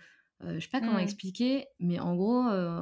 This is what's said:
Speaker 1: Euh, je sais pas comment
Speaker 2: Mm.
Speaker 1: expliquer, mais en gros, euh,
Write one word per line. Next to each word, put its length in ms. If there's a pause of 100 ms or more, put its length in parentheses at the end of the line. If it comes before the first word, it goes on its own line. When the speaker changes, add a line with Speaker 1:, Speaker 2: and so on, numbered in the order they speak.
(440)
Speaker 1:
Euh, 120
je 40
sais 100
pas 120
comment 160
Speaker 2:
Mm. 20
Speaker 1:
expliquer, 640 (140)
mais 200
en 160
gros, 320
euh, 340